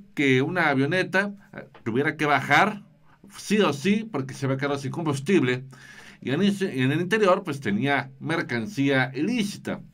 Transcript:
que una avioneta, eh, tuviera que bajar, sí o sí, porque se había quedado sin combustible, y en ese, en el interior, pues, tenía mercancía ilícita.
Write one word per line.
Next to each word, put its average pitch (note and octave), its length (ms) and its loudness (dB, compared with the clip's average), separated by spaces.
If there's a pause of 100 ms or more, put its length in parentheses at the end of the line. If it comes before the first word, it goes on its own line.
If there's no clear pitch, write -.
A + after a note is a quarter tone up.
(160)
que C3+ 260 4
una E3 280 0
avioneta, F#3 680 0 (180)
eh, - 140 -14 (160)
tuviera D3+ 340 -2
que D#3 80 -2
bajar, D3 560 2 (560)
sí - 220 -2
o E3+ 120 4
sí, G3+ 400 0
porque C3+ 220 -6
se C3+ 140 -4
había C3+ 100 0
quedado C#3 220 -2
sin C3+ 100 -8
combustible, C#3 760 0 (560)
y A#2+ 100 -4
en D#3 100 0
ese, G3 420 0
en C3+ 80 2
el D#3 80 0
interior, G3 460 2
pues, C#3+ 160 -6
tenía B2 580 -2
mercancía C3 960 -2
ilícita. G#3 640 -4 (140)